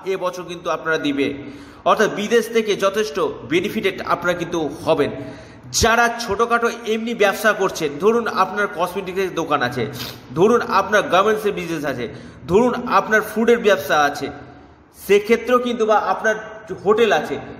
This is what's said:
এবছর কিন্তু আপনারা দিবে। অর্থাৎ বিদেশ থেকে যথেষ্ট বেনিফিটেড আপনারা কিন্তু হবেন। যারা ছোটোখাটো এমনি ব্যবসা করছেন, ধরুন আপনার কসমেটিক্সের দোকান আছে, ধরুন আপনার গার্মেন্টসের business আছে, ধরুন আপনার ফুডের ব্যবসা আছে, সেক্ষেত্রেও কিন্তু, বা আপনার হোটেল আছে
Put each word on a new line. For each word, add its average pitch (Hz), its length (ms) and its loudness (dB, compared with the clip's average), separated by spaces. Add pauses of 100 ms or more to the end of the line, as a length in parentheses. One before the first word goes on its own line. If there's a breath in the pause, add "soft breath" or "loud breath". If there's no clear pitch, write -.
এবছর 180 400 -4
কিন্তু 175 260 -8
আপনারা 160 280 -2
দিবে। 139 360 0 (500 loud breath)
অর্থাৎ 190 300 4
বিদেশ 214 380 2
থেকে 214 240 0
যথেষ্ট 196 440 -2
বেনিফিটেড 175 840 -2
আপনারা 175 280 0
কিন্তু 170 360 -4 (140)
হবেন। 143 260 2 (640 loud breath)
যারা 233 360 4
ছোটোখাটো 233 600 0 (180)
এমনি 226 280 -2
ব্যবসা 196 380 2
করছেন, 170 460 -2
ধরুন 220 300 2
আপনার 190 380 0 (100)
কসমেটিক্সের 180 580 -4
দোকান 147 280 0
আছে, 123 240 -2 (480 loud breath)
ধরুন 190 280 4
আপনার 196 400 2
গার্মেন্টসের 202 500 2
business 165 320 -6
আছে, 120 240 -4 (380 loud breath)
ধরুন 202 420 2
আপনার 202 340 2
ফুডের 233 360 2
ব্যবসা 190 400 2
আছে, 143 300 0 (760)
সেক্ষেত্রেও 226 520 4
কিন্তু, 226 280 0
বা 214 100 4
আপনার 208 600 -2 (260)
হোটেল 214 280 2
আছে 147 260 0 (220)